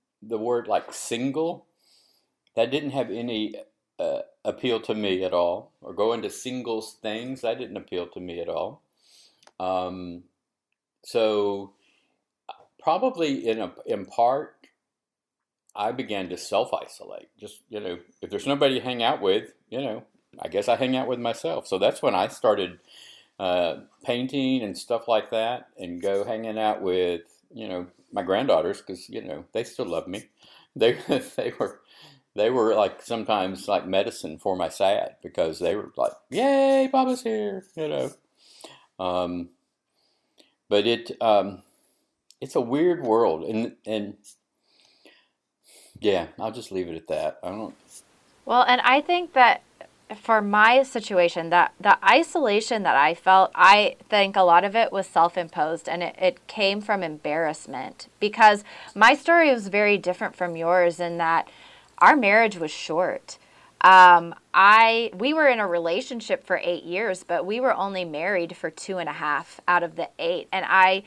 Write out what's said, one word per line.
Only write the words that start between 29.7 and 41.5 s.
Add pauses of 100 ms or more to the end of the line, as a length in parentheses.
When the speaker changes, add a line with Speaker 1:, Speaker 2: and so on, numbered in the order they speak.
Speaker 1:
love
me. (500)
They,
<laughs>
they
were, (540)
they
were,
like,
sometimes,
like,
medicine
for
my
sad,
because
they
were
like, (180)
"Yay,
Papa's
here," (100)
you
know. (880)
Um, (1160)
but
it,
um, (800)